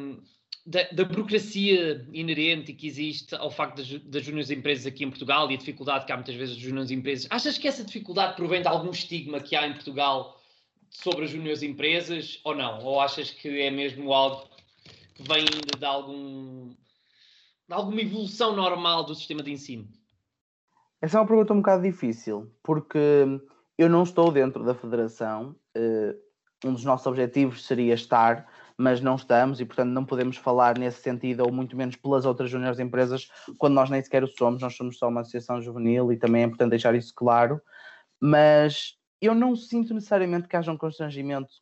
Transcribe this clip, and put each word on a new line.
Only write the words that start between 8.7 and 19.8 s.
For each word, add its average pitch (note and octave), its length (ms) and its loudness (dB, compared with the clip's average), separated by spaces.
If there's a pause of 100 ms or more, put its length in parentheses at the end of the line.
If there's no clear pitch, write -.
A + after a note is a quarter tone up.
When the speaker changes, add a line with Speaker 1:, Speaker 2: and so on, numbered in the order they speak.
Speaker 1:
estigma D3 480 -8
que D3+ 160 -6
há D3 120 0
em C#3+ 60 -6
Portugal C#3 640 -4 (500)
sobre D#3 360 -4
as C#3+ 60 -8
juniores D3+ 320 -6
empresas D#3 800 -4
ou D3+ 120 -4
não? A#2 280 -6
Ou C3+ 160 0
achas C#3 320 -2
que C#3+ 300 -6
é C#3 80 0
mesmo C#3 420 -6
algo - 380 2 (640)
que C#3 100 -20
vem D#3 160 0
ainda D3+ 380 -2
de C3+ 80 -8
algum, C#3 840 -8
de - 1040 -20
alguma G#3 280 -4
evolução G#3+ 540 -2
normal F3 480 0
do D#3+ 100 -8
sistema D3+ 300 -10
de C#3+ 80 -10
ensino? B2 360 -12 (1160)